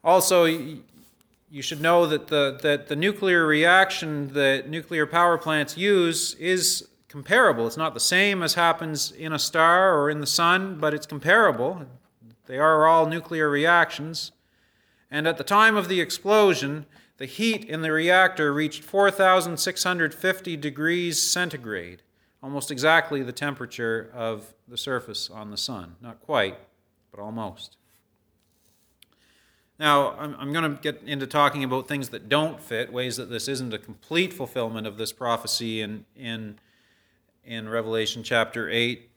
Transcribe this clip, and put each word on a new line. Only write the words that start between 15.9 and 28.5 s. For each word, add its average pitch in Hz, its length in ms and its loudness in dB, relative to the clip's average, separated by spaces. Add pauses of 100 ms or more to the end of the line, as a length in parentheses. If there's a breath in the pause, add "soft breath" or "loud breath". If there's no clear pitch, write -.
explosion, 165 840 2 (320 soft breath)
the 135 100 -10
heat 220 380 -2
in 160 180 -6
the 160 80 -2
reactor 170 600 2
reached 147 320 -4
four 196 280 2
thousand 185 460 2
six - 260 -4
hundred 170 320 -2
fifty 185 420 -4
degrees 160 640 -4
centigrade, 113 800 -4 (400)
almost 139 300 -8
exactly 143 500 0
the 123 100 -8
temperature 120 800 -6
of 113 440 -8 (120)
the 120 80 -20
surface 120 540 -8
on 104 220 -16
the 101 60 -10
sun. 90 440 -10
Not 117 180 -18
quite, 104 380 0 (540)
but 101 100 -18
almost. 110 560 -12 (2000)